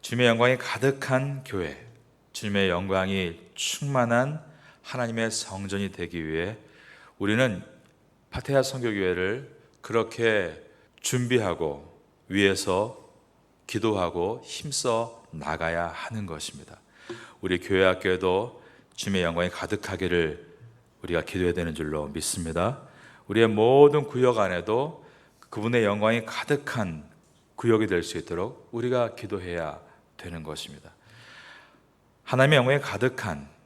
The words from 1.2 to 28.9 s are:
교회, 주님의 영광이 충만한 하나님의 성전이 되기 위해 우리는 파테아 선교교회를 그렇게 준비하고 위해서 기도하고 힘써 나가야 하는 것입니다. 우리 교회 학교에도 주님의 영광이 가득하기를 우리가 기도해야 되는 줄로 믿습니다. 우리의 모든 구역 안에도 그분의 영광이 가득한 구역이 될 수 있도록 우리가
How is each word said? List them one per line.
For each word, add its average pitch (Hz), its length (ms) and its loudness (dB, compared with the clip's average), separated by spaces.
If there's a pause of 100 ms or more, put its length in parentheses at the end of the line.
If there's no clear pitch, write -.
교회, 85 420 -6 (460)
주님의 101 360 0
영광이 95 720 -2 (160)
충만한 135 880 0 (380)
하나님의 113 500 -4
성전이 98 600 -6
되기 82 360 -6
위해 85 300 -4 (640)
우리는 107 440 2 (680)
파테아 135 320 0
선교교회를 104 920 -2 (240)
그렇게 110 840 0 (380)
준비하고 98 1040 -2 (260)
위해서 98 680 2 (720)
기도하고 98 760 0
힘써 120 880 -4
나가야 82 560 -4
하는 104 380 -8
것입니다. - 540 -12 (600)
우리 92 200 0
교회 95 260 4
학교에도 92 760 0 (340)
주님의 95 280 -2
영광이 87 260 0
가득하기를 87 1040 -2 (500)
우리가 82 180 -2
기도해야 87 320 0
되는 82 220 -4
줄로 76 320 -4
믿습니다. 82 760 -4 (460)
우리의 113 200 6
모든 135 580 8
구역 123 340 2
안에도 107 680 -2 (440)
그분의 117 340 0
영광이 107 420 2
가득한 104 840 -4 (480)
구역이 110 320 2
될 90 160 2
수 - 140 -8
있도록 87 540 -8
우리가 120 440 -2